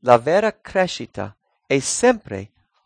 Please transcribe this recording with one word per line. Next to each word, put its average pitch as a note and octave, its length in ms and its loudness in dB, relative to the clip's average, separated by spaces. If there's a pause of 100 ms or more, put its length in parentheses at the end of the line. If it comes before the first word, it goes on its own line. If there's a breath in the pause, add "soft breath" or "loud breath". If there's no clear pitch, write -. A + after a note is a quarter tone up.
La A#2+ 180 6
vera F#3 420 0
crescita A#2 760 -6 (320)
è C#3 120 2
sempre B2 760 -2 (340)